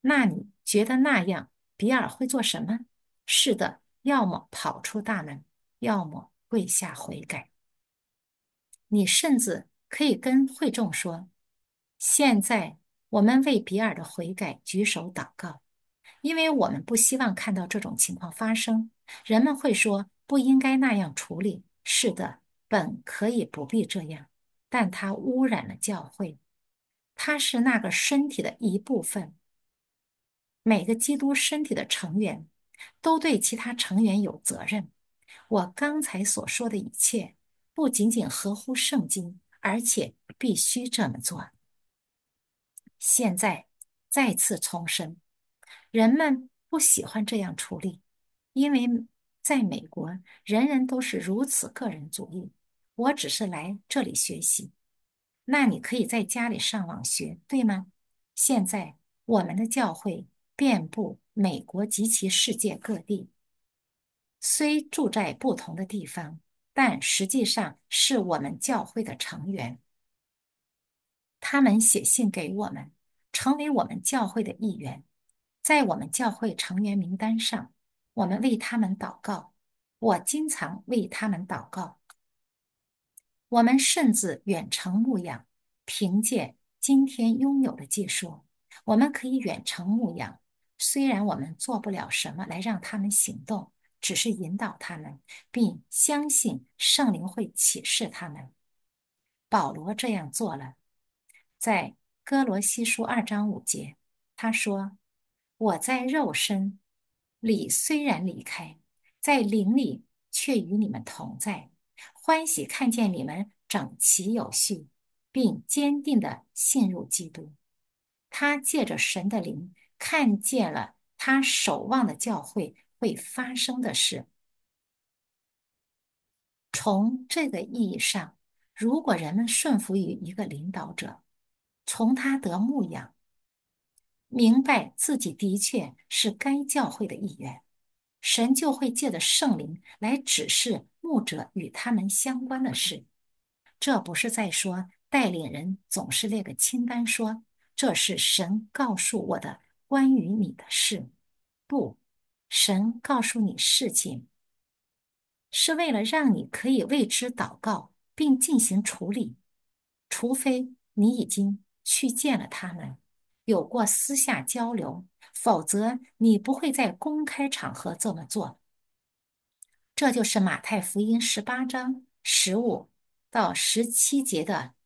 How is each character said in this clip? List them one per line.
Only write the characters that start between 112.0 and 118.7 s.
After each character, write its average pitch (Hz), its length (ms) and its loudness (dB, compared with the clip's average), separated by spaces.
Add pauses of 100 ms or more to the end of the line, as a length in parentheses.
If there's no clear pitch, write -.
欢 320 340 0
喜 - 200 -2
看 254 240 0
见 220 200 2
你 175 140 -4
们 170 260 -6 (160)
整 139 320 -4
齐 196 360 2
有 214 180 -4
序， 160 360 -2 (440)
并 254 340 0
坚 285 360 0
定 277 180 4
地 - 320 -6
信 220 380 2
入 175 160 -6
基 160 240 -4
督。” 156 240 -16 (720)
他 285 300 0
借 277 260 0